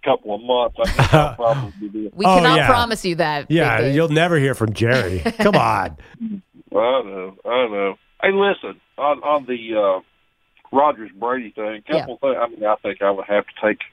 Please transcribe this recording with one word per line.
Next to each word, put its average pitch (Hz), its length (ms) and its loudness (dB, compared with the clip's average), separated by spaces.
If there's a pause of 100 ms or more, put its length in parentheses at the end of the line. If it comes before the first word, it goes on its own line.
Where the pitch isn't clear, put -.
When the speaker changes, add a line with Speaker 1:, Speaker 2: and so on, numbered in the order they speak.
Speaker 1:
couple 120 300 -2
of 104 80 -6
months, 120 420 -2
I 196 60 0
think - 240 0
Speaker 2:
<laughs> - 0 -
Speaker 1:
I'll 147 220 4
probably 117 540 -4
be 107 220 -10
Speaker 3:
We 180 140 -4
Speaker 2:
Oh, 185 120 6
Speaker 3:
cannot 175 200 6
Speaker 2:
yeah. 151 100 2
Speaker 3:
promise 233 380 0
you 180 100 0
that, 151 320 -2
Big 156 100 2
Speaker 2:
Yeah, 120 240 2
Speaker 3:
Dave. 135 140 0
Speaker 2:
you'll 160 140 2
never 160 300 2
hear 135 160 0
from 110 180 -2
Jerry. 110 460 0
Speaker 3:
<laughs> 226 180 -4
Speaker 2:
Come 208 180 2
on. 104 420 2 (220)
Speaker 1:
I 220 200 -10 (320)
know, 98 640 -2 (100)
I 120 220 0
know. 98 280 -2 (240)
Hey, 196 120 0
listen, 196 500 0 (160)
on, 143 220 0
on 147 260 -2
the, 113 320 -6
uh, - 1000 -4
Rodgers-Brady 117 760 -2
thing, 107 360 -8
Speaker 3:
Yeah. 156 120 0
Speaker 1:
couple 123 180 -10
things. 135 220 0
I 117 100 0
mean, 107 160 -8
I 107 160 2
think 101 220 -6
I 98 80 2
would 95 140 -4
have 104 200 0
to - 80 -20 (140)
take 107 120 0 (140)